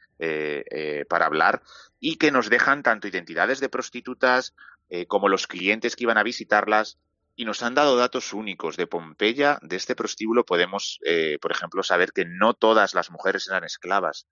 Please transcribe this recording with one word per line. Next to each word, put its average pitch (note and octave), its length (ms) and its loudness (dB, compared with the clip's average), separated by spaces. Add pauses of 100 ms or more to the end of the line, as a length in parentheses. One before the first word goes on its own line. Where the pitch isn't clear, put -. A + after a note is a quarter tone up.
(200)
eh, D2+ 500 -4
eh, D2 400 -6
para E2+ 160 2
hablar, D#2 380 2 (360)
y D#3+ 180 -4
que D#3 140 4
nos B2 200 2
dejan C#3 320 2
tanto G#2+ 240 0
identidades F#2 520 -2
de C3 100 -2
prostitutas, B2+ 840 -2 (380)
eh, F2+ 160 -6
como G2 220 2
los G2 180 2
clientes A2 480 -2
que - 80 -6
iban A#2 160 4
a - 40 4
visitarlas, G#2+ 760 0 (360)
y B2 100 -8
nos G#2+ 180 -4
han A#2+ 100 -2
dado C#3+ 240 4
datos B2 360 0
únicos F#2+ 440 -8
de F2 80 -2
Pompeya. A2 760 0
De E2+ 140 -6
este - 180 -4
prostíbulo A2 500 0
podemos, F2+ 640 0
eh, D#2+ 340 0
por D#2+ 100 -4
ejemplo, F2 300 -4
saber F2+ 300 2
que F#2 140 -2
no F#2 280 2
todas A2 400 4
las F2+ 160 -2
mujeres F#2+ 380 -4
eran F#2 160 -4
esclavas. F2 680 -4